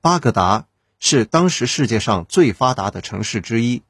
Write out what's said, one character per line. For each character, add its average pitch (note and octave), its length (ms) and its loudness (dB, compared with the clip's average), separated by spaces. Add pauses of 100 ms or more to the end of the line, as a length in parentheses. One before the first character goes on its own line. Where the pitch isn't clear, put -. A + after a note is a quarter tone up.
巴 F3 200 2
格 B2+ 100 0
达 G2 360 0 (340)
是 B2 240 2
当 E3+ 240 2
时 B2+ 180 -2
世 C3 220 -2
界 A2+ 100 0
上 G2+ 280 -2
最 D3 260 4
发 B2+ 200 0
达 G2+ 200 -4
的 F#2 80 -10
城 G2+ 240 -8
市 A2 160 -6
之 A2+ 220 -2
一。 A#2+ 260 -2